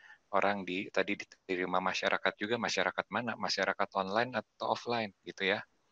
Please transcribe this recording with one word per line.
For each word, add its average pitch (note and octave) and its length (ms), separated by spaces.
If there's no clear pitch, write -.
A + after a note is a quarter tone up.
orang G2 320
di, F#2 240
tadi G2 280
diterima F2+ 640
masyarakat F#2+ 560
juga, G#2+ 200
masyarakat F#2 520
mana? A2+ 280
Masyarakat G2 600
online G#2+ 400
atau A2 360
offline A2+ 400
gitu F#2 280
ya. A2 80